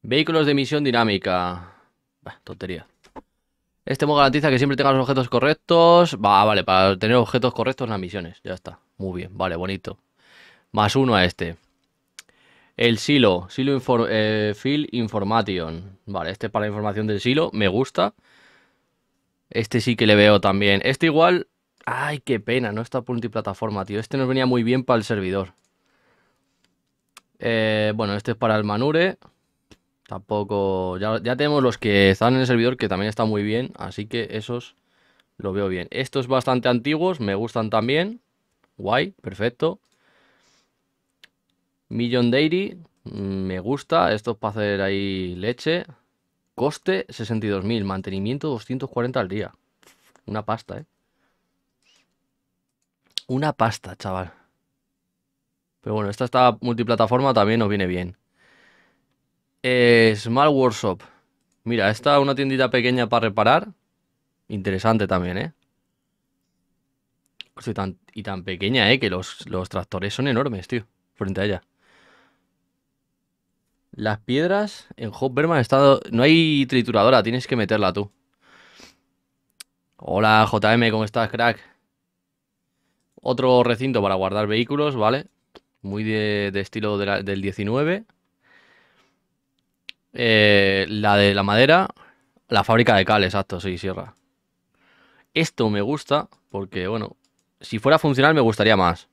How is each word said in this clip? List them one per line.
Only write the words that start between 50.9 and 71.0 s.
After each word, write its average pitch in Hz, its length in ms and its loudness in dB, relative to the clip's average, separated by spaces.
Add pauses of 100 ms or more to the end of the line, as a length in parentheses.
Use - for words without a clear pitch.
Una 143 280 -4
pasta, 110 420 -2
chaval. 92 380 -8 (1500)
Pero 107 160 -8
bueno, 104 140 -2
esta 113 160 -6
está 123 340 2
multiplataforma, 120 760 0
también 113 280 2
nos 104 80 0
viene 98 180 -2
bien. 90 300 -6 (1500)
Eh, 120 540 6
Small 127 320 2
Workshop. 120 520 0 (600)
Mira, 113 260 2
esta 143 300 2
una 139 160 2
tiendita 131 340 0
pequeña 123 380 0
para 113 220 0
reparar. 117 400 2 (800)
Interesante 101 580 0
también, 90 300 -2
¿eh? 151 160 -8 (2000)
Hostia, - 180 -10
tan, 95 240 -6 (160)
y 107 100 -12
tan 95 200 -10
pequeña, 98 480 0
¿eh? 135 80 4
Que 113 100 -2
los, - 380 -8
los 92 220 -6
tractores 95 440 -6
son 135 140 -4
enormes, 120 400 -4
tío. 117 180 -6 (300)